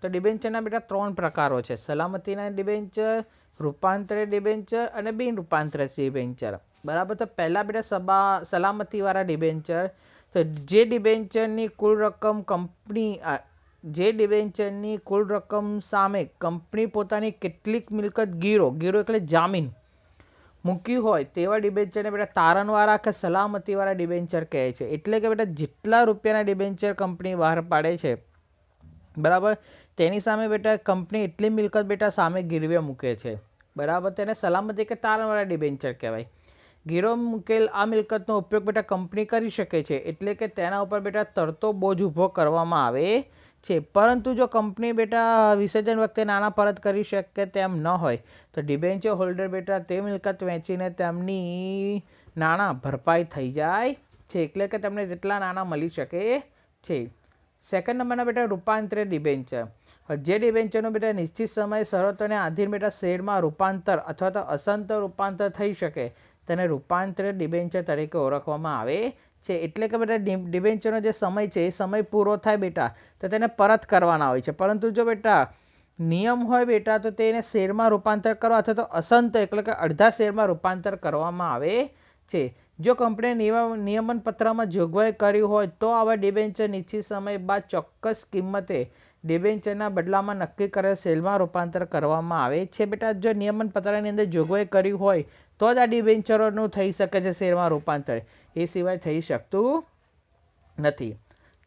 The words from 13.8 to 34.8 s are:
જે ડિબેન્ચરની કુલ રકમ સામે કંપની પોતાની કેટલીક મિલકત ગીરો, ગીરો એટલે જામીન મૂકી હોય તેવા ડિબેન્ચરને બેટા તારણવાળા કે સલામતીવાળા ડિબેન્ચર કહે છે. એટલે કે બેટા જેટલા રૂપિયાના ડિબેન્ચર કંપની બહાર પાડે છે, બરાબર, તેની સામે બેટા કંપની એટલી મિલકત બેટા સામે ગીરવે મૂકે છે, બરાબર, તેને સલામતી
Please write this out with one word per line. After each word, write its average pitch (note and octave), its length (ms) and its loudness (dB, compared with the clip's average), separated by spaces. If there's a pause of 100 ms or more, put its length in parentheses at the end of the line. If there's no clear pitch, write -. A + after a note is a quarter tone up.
જે F3 280 0
ડિબેન્ચરની G#3 840 0
કુલ G3+ 300 0
રકમ G#3 520 -4
સામે G3 420 0 (200)
કંપની F3 440 -2
પોતાની G#3+ 460 -2
કેટલીક G#3+ 600 -6
મિલકત G#3 460 -2
ગીરો, F#3+ 340 4
ગીરો F3 280 0
એટલે G#3+ 200 0
જામીન E3 480 2 (960)
મૂકી F#3 300 -2
હોય G#3+ 280 2
તેવા F#3+ 340 0
ડિબેન્ચરને G#3 520 -2
બેટા G3+ 260 -4
તારણવાળા G#3 600 4
કે G#3+ 140 -2
સલામતીવાળા G3 800 -2
ડિબેન્ચર F3 520 -2
કહે C3 280 -2
છે. B2+ 140 -6
એટલે D#3 340 -2
કે A3 100 0
બેટા A3 140 0
જેટલા G3+ 600 2
રૂપિયાના G#3+ 380 2
ડિબેન્ચર G3 520 -2
કંપની F#3 420 -4
બહાર E3 260 2
પાડે E3 360 0
છે, C3 180 -2 (1040)
બરાબર, F#3 400 4 (400)
તેની F#3 220 2
સામે A3 280 0
બેટા G#3+ 280 2
કંપની G3+ 480 -2
એટલી G#3 260 -2
મિલકત G#3+ 360 0
બેટા G3+ 240 0
સામે F3+ 340 0
ગીરવે D#3+ 340 0
મૂકે C3+ 380 -2
છે, A2 220 -8 (380)
બરાબર, E3+ 340 -2
તેને G#3 240 -4
સલામતી G3+ 520 -2